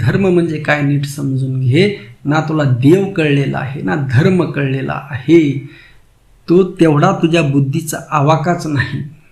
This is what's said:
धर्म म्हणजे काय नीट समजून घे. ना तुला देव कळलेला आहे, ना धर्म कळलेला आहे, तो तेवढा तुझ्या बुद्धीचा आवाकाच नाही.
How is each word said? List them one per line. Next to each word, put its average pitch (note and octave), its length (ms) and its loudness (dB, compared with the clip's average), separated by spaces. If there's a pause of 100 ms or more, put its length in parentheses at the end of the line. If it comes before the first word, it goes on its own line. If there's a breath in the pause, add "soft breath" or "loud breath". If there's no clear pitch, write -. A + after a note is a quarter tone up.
धर्म F#3+ 260 2
म्हणजे E3+ 320 0
काय D3 240 0
नीट C#3+ 220 0
समजून C3 560 -4
घे. C#3 280 2 (360 loud breath)
ना D3 160 0
तुला D#3 240 -2
देव C3+ 420 4
कळलेला C#3+ 520 -2
आहे, - 240 -8
ना F#3 120 -2 (160)
धर्म F3 340 4
कळलेला C#3+ 560 -4 (100)
आहे, C#3 580 2 (800 loud breath)
तो F3+ 140 4 (180)
तेवढा D#3+ 320 4
तुझ्या E3+ 300 0
बुद्धीचा C#3 560 -2 (120)
आवाकाच D#3 560 0
नाही. C#3+ 360 -4 (300 soft breath)